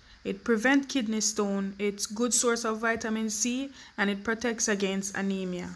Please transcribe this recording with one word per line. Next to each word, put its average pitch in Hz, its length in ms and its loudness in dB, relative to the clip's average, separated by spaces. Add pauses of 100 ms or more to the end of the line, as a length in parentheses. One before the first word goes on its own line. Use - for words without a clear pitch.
(220)
It 196 220 -6
prevents 254 420 4
kidney 220 340 0
stone. 196 600 0
It's 202 260 -2
good 226 260 0
source 233 320 4
of 220 140 -2
vitamin 226 500 0
C, 247 420 -2 (280)
and 202 100 2
it 202 140 -2
protects 226 460 -2
against 196 480 0
anemia. 185 600 -2